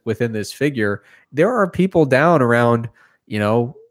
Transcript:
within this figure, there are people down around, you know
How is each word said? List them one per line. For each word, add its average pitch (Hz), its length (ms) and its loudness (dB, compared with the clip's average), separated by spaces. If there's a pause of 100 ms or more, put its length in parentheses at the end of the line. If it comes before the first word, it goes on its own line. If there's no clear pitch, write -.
within 113 280 -4
this 104 200 -8
figure, 110 500 -4 (300)
there 170 200 0
are 208 160 0
people 180 380 0
down 143 340 2
around, 117 480 2 (380)
you 107 120 -6
know 117 380 -2 (140)